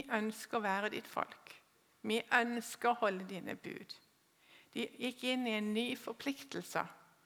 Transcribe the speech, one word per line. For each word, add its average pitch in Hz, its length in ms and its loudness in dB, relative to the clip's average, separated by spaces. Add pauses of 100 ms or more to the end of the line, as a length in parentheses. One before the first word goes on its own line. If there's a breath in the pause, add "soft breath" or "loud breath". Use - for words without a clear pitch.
ønsker 220 480 0
å 214 80 2
være 202 300 2
ditt - 160 -6
folk. - 420 -4 (480)
Vi 220 220 2 (100)
ønsker 240 600 4
å 233 80 -6
holde 190 260 2
dine 175 300 -6
bud." - 340 -10 (840 soft breath)
De 226 140 -2 (100)
gikk 247 220 -2 (100)
inn 254 160 2
i 226 80 2
en 214 160 2
ny 220 140 4 (100)
forpliktelse. - 880 -4 (440 soft breath)